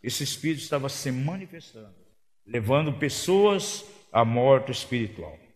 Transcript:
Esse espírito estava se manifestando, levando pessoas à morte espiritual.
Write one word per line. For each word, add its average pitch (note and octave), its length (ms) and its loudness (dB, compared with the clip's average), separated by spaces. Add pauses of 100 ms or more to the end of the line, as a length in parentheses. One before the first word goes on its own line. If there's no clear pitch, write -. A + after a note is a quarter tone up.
Esse B2+ 220 -4
espírito D3 380 -4
estava C#3 260 -4
se C#3 240 -6
manifestando, D3 800 -8 (520)
levando B2 480 0
pessoas F#3+ 880 0 (300)
à A#2 100 6
morte B2+ 480 4
espiritual. G2+ 680 -6 (180)